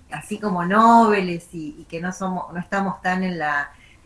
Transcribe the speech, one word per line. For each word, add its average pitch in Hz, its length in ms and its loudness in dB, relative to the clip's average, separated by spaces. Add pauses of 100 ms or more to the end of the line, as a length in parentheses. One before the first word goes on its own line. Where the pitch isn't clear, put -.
(100)
así 180 280 -10
como 180 260 -2
nobles 208 880 4
y, 160 280 -12
y 170 40 -20
que - 160 -10
no 180 120 -6
somos, 185 380 -8
no 170 80 -10
estamos 185 440 -4
tan 185 220 -2
en 180 140 -4
la, 147 320 -4 (360)